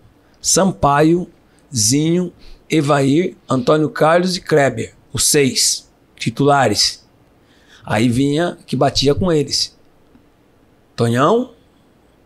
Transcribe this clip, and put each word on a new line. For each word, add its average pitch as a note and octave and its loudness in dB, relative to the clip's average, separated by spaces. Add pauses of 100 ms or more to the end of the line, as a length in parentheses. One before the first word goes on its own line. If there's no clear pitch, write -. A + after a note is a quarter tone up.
(400)
Sampaio, D#3+ 2 (480)
Zinho, D3+ 0 (380)
Evair, C#3+ 0 (140)
Antônio D3 0
Carlos F3 0
e - -10
Kleber, C3 -2 (180)
os A#2+ -4
seis - -2 (240)
titulares. C3 0 (840)
Aí A2 0
vinha C#3+ -2
que - -6
batia C#3 0
com F#3 0
eles. D3 -2 (1200)
Tonhão, C#3+ 0 (720)